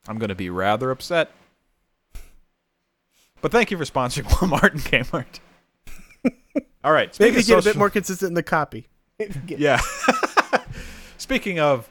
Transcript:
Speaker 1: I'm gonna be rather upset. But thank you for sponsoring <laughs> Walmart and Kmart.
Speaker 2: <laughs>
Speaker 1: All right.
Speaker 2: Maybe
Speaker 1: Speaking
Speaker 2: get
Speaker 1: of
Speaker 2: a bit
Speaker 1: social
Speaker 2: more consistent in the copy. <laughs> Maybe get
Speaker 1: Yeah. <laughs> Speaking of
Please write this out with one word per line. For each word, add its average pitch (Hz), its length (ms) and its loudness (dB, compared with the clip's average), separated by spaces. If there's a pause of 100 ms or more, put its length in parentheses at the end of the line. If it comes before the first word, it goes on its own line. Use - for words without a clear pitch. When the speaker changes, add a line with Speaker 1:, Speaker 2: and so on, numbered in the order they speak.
Speaker 1:
I'm 110 120 -10
gonna 104 160 -4
be 90 140 -6
rather 104 420 0
upset. - 400 -2 (2000)
But 151 100 -4
thank 226 200 2
you 196 60 -4
for 165 80 -6
sponsoring 127 380 -4
<laughs> - 60 -10
Walmart 180 420 2
and 151 100 -6
Kmart. - 580 -4 (880)
Speaker 2:
<laughs> 247 80 0 (500)
Speaker 1:
All 143 80 2
right. 135 280 2
Speaker 2:
Maybe 240 220 6
Speaker 1:
Speaking 196 60 -2
Speaker 2:
get 220 120 8
Speaker 1:
of - 0 -
Speaker 2:
a - 20 6
bit 196 100 2
Speaker 1:
social 208 80 -2
Speaker 2:
more 202 100 4
consistent 190 400 -4
in 170 60 -6
the 170 80 0
copy. 147 440 -4 (160)
<laughs> - 160 -16
Maybe 208 140 -6 (120)
get 135 140 -8
Speaker 1:
Yeah. 143 260 4
<laughs> - 1300 -4
Speaking 202 420 -4
of 143 320 0